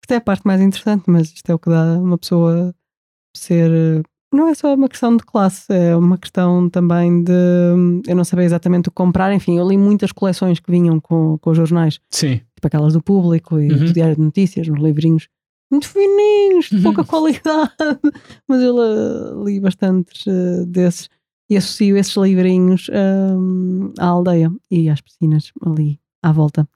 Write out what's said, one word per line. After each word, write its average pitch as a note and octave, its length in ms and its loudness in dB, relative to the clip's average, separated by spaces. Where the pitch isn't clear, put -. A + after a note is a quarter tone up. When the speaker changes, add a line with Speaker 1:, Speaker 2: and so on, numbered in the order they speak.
Speaker 1:
Isto - 100 -6
é B3 40 0
a A#3 40 -2
parte G3 260 -4
mais F#3+ 140 2
interessante, G3 480 0
mas E3 240 2
isto - 180 -12
é E3+ 40 2
o E3 40 -2
que - 100 -6
dá E3 300 2
uma F3+ 200 0
pessoa E3+ 560 0
ser. E3+ 340 0
Não D#4 140 4
é D#4 60 0
só C#4+ 200 -2
uma C4+ 140 0
questão A#3 280 0
de A3+ 80 0
classe, G3 480 -2
é E3+ 240 2
uma F3 220 2
questão F3+ 500 0
também F3 540 0
de F3 100 0
eu F3+ 80 -2
não F3+ 100 2
saber F3+ 200 -2
exatamente F3 440 0
o - 20 -4
que - 60 -20
comprar. F#3+ 360 0
Enfim, F3+ 240 -2
eu F3 100 0
li G3 120 2
muitas G3+ 340 2
coleções F#3 480 -2
que - 100 -10
vinham E3+ 300 2
com, D#3 380 -2
com - 120 -4
os D#3+ 60 2
jornais. E3 440 0
Speaker 2:
Sim. C3 300 -2
Speaker 1:
Tipo - 120 -8
aquelas D3+ 260 0
do D#3+ 100 0
Público E3+ 580 0
e D3 100 0
Speaker 2:
Uhum. D3 80 2
Speaker 1:
do E3 140 2
Diário D#3+ 240 2
de D#3 60 -4
Notícias, E3 460 -2
uns D3 120 -4
livrinhos D#3 480 0
muito C#4+ 180 -2
fininhos, G4+ 800 2
de A#3 80 -2
Speaker 2:
Uhum. F3+ 60 2
Speaker 1:
pouca D#4 220 0
qualidade. D#4 760 -2
<laughs> - 680 -6
Mas C4 140 2
eu, B3 200 0
eh, A3 640 -4
li G3+ 160 -4
bastantes, F#3 640 -2
eh, F3+ 400 -2
desses F3 420 -2
e G3+ 80 0
associo G3 400 0
esses G3 200 -2
livrinhos, F#3 720 2
hum, F#3 600 -4
à F3 80 -2
aldeia F3 460 2
e E3 200 0
às D3 100 -2
piscinas - 520 -2
ali D#3 360 -2
à D#3+ 100 0
volta. D3+ 440 0